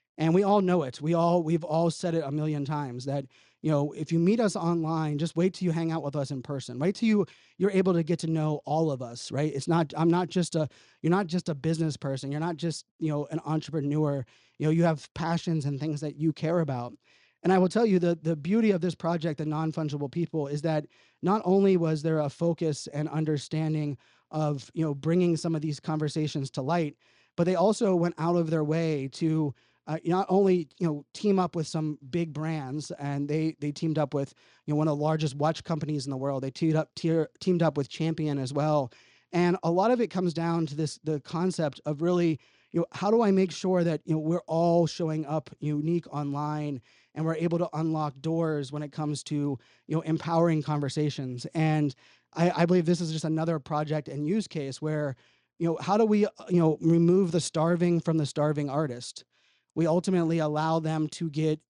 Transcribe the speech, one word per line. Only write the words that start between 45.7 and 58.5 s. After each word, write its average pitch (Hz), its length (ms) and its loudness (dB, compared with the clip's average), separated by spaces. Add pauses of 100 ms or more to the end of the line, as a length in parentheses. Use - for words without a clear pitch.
online 147 720 -4 (320)
and 156 100 -4
we're 165 120 0
able 170 200 0
to 170 160 0
unlock 156 480 -2
doors 156 500 -2
when 147 120 -6
it 147 100 -10
comes 151 320 -4
to, 143 340 -2 (280)
you 156 100 -2
know, 165 60 0
empowering 160 600 2
conversations. 143 920 -2
And 156 400 2 (400)
I, 170 200 2
I 170 120 4
believe 175 180 4
this 175 160 2
is 165 100 -4
just 160 140 -4
another 160 340 0
project 151 500 -4
and 147 180 -6
use 196 200 0
case 139 360 -8
where, 151 340 -2 (420)
you 165 80 -2
know, 165 140 0
how 196 160 0
do 226 80 6
we, 208 220 4
uh, - 40 -4 (200)
you 175 100 6
know, 160 220 6
remove 170 500 6
the 170 80 2
starving 170 600 2
from 160 180 0
the 151 80 0
starving 147 420 0